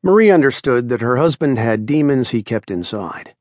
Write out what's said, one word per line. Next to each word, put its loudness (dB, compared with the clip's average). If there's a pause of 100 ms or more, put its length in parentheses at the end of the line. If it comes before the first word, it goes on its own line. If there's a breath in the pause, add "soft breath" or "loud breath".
Marie 4
understood 2
that -2
her 0
husband 0
had -2
demons 0
he -2
kept -6
inside. -10